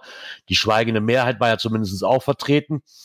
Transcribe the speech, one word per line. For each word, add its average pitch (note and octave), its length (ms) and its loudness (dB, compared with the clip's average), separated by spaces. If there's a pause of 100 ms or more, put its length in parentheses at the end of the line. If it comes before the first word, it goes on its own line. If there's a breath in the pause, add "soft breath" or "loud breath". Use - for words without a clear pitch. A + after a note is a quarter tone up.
(500 loud breath)
die F#2 60 0
schweigende A2 460 2
Mehrheit A#2+ 380 0
war A#2 100 4
ja A2+ 80 2
zumindest G#2+ 460 -2
auch B2 180 2
vertreten. C#3+ 600 0 (240 loud breath)